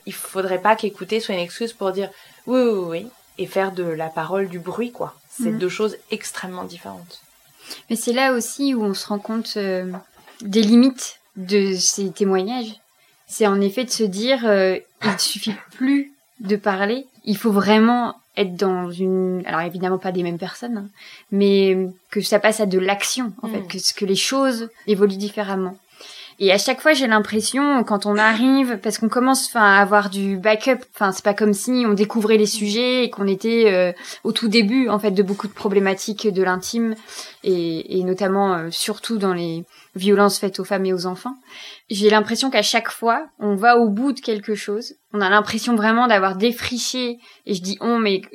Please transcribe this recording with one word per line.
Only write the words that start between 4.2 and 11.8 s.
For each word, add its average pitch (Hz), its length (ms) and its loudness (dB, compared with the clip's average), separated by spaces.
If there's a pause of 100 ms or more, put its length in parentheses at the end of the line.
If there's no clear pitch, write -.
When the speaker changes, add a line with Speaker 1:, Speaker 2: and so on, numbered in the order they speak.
Speaker 1:
du 175 100 -10
bruit, 196 340 -6
quoi. - 220 -10 (160)
C'est 226 200 -4
Speaker 2:
Mhm. 220 80 -4
Speaker 1:
deux 180 100 -2
choses 202 280 -4 (140)
extrêmement 185 540 -10
différentes. 180 560 -18 (680)
Speaker 2:
Mais 233 80 -4
c'est 240 160 -2
là 262 200 2
aussi 262 420 -2
où 226 80 -2
on 196 120 0
se - 120 -8
rend 208 120 -4
compte, 220 380 -8
euh, 185 360 -4 (480)
des 214 220 2
limites 240 580 4 (160)
de 190 380 0
ces 185 360 -2